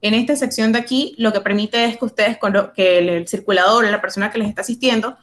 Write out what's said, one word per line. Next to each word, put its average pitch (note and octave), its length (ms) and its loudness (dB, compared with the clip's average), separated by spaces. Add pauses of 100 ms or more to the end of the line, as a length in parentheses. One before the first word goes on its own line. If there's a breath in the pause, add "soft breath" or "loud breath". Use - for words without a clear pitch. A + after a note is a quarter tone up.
En G#3+ 140 0
esta B3 220 0
sección B3 340 0
de A3+ 80 2
aquí, C4 400 -4
lo A3 140 2
que G#3 80 -2
permite G#3+ 460 0
es A#3 120 -4
que - 60 -4
ustedes A3 340 0
colo-, G3 340 0
que F#3 260 4
el, F3 100 2
el E3+ 180 -2
circulador G3+ 580 2
o G#3 60 2
la G#3 100 -2
persona G3+ 300 -4
que A#3 80 -8
les G#3+ 100 -4
está G#3 120 -8
asistiendo A#3 640 -2